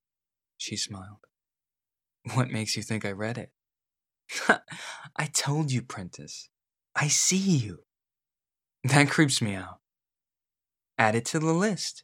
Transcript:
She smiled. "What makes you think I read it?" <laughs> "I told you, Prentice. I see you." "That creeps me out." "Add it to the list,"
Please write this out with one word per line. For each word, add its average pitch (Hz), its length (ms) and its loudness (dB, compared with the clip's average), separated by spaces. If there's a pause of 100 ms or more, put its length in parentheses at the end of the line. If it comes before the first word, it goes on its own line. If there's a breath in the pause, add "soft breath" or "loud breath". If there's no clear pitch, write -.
(580)
She - 180 -8
smiled. 101 500 -10 (1080)
"What 123 180 2
makes 110 240 -2
you 104 80 -4
think 110 220 -4
I 101 60 -4
read 107 260 -4
it?" - 160 -12 (840)
<laughs> - 760 0
"I 156 120 -2
told 147 440 0
you, 123 100 0
Prentice. - 680 -12 (460)
I 147 120 2
see 165 300 4
you." 135 480 2 (1000)
"That 139 260 6
creeps 147 320 2
me 107 120 -2
out." 95 280 -10 (1160)
"Add 110 180 4
it 117 120 0
to 160 120 -2
the 160 140 2
list," 185 500 -2